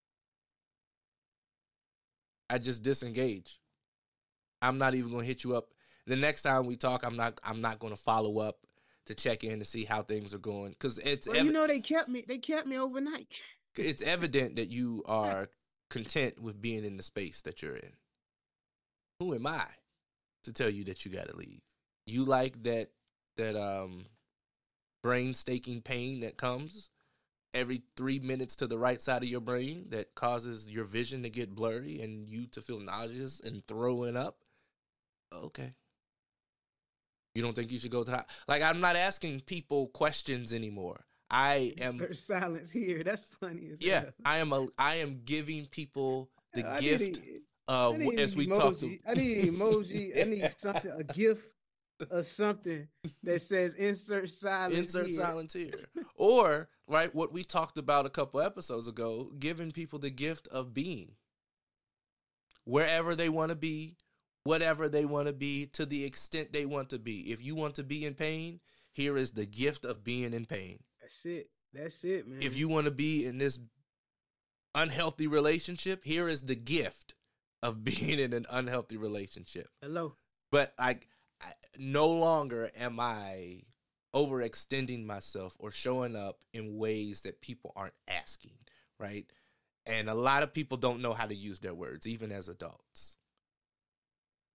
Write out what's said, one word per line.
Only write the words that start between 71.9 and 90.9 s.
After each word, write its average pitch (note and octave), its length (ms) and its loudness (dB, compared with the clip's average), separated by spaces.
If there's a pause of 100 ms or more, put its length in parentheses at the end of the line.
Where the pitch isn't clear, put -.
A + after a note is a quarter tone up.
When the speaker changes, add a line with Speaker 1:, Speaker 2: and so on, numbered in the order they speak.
Speaker 2:
it, F3 240 -2
man. C3 140 -8
Speaker 1:
If C3 140 0
you D3+ 120 2
wanna D#3 240 4
be D3 360 2
in B2+ 100 -4
this C3 220 0 (1120)
unhealthy D#3 540 2
relationship, E3 760 4
here E3 240 0
is D3+ 140 0
the C3 140 0
gift A#2 580 -2 (480)
of A2 220 -2
<laughs> - 0 -
being D3+ 360 2
in B2+ 140 2
an A#2+ 160 0
unhealthy B2 480 -2
relationship. G2+ 720 -6 (140)
Speaker 2:
Hello. D#3 320 -6 (360)
Speaker 1:
But C#3+ 280 6
I, B2+ 200 4 (440)
I, - 80 -12 (260)
no C3+ 300 4
longer D#3 680 4
am A#2 240 -4
I F#2+ 640 -4 (540)
overextending B2+ 920 0
myself G2 540 -8
or G#2+ 100 -10
showing B2 460 -2
up G2 240 -8 (140)
in A2 220 -8
ways G#2+ 460 -2
that - 200 -10
people - 340 -14
aren't F#2+ 180 -8 (140)
asking, - 500 -6 (420)
right? G#2 280 -8 (580)
And A2 240 -2
a A2 60 0
lot C3 260 4
of D3 140 0
people C3+ 220 -4
don't B2 240 0